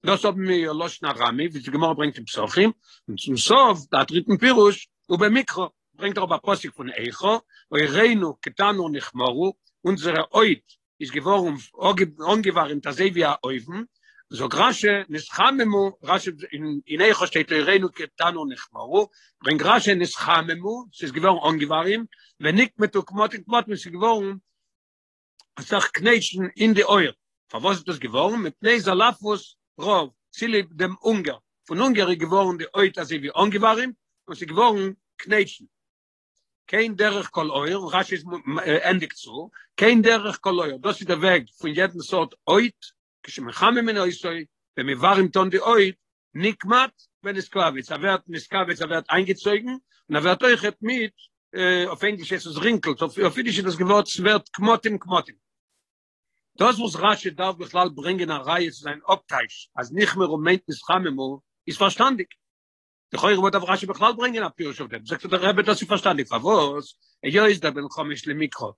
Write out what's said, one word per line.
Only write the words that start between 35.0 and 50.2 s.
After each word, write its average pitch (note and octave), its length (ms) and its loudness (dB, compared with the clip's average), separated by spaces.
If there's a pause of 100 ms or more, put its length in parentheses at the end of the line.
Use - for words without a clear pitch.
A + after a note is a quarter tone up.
קנייטשן. - 480 -2 (1080)
קיין A3 220 0
דרך G3+ 360 0
כל D#3 200 -4
אויר, D3 260 -2
און F3+ 180 -6
רש"י F#3+ 200 -2
איז, D#3 100 -10 (420)
אה, D#3 240 2
ענדיגט F3 240 -2
צו, C#3+ 360 -14 (260)
קיין A3+ 260 6
דרך G#3+ 380 2
כל F#3 200 -2
אויר, C#3+ 160 -4
דאס G3+ 240 -4
איז F#3+ 60 -10
דער E3+ 120 0
וועג F3 260 2 (140)
פון D#3+ 160 -6
יעדן F3+ 260 -2
סארט E3 340 -4 (120)
אויט, G#3 380 2 (380)
כשמחמם A3 640 -2
מן A3 140 -2
אויסוי, E3+ 460 -4 (320)
ווען C3 100 -6
מיר C3+ 120 -4
ווארעמט F#3+ 380 4
אן F#3+ 140 2
די F#3 80 0
אויט, G3+ 380 4 (380)
נקמת, A3 560 0 (320)
ווען G3 140 -6
עס F#3+ 120 -8
קלאוויץ, D#3 440 -2
ער D3 80 -8
ווערט, F#3+ 220 0 (120)
עס D3+ 120 -12
קלאוויץ, F3 360 -4
ער D#3 60 -6
ווערט D#3+ 220 -4
איינגעצויגן, G3 580 0
און - 480 -8
ער D3+ 60 0